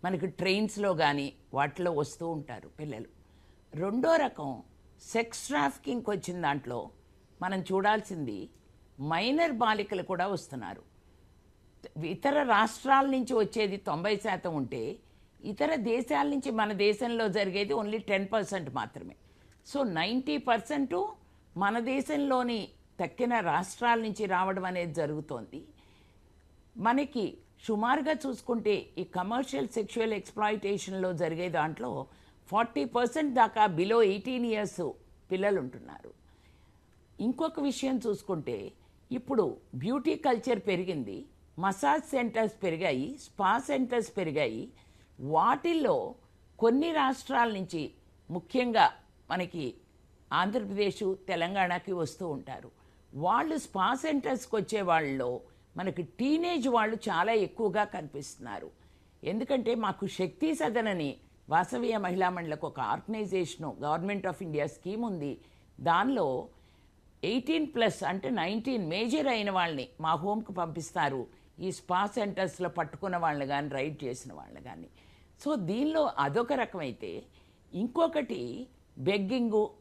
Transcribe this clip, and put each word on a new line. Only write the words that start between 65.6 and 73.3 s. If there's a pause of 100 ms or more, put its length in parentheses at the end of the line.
దానిలో (760)
ఎయిటీన్
ప్లస్
అంటే
నైన్టీన్
మేజర్
అయిన
వాళ్ళని (120)
మా
హోమ్‌కి
పంపిస్తారు. (340)
ఈ
స్పా
సెంటర్స్‌లో
పట్టుకున్న
వాళ్ళని